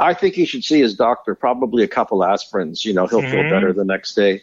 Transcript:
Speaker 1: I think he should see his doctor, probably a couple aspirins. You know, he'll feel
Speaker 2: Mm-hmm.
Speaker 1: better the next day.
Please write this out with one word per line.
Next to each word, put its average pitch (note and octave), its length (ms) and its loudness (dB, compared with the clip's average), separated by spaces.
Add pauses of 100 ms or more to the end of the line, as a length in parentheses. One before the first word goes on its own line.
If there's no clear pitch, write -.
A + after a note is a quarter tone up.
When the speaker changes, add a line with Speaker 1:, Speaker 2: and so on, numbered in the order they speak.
Speaker 1:
I E3+ 140 2
think F#3 200 0
he F3 120 2
should B2+ 180 -8
see D#3 160 4
his A2 160 4
doctor, A#2 380 0
probably B2 500 0
a G2 40 -4
couple G#2+ 320 -2
aspirins. F2+ 680 -2
You G#2 80 -2
know, F#2 120 2
he'll A2+ 140 2
feel - 100 -4
Speaker 2:
Mm-hmm. - 200 0
Speaker 1:
better F#2+ 240 2
the G2 100 -2
next F#2+ 300 -6
day. G2+ 280 2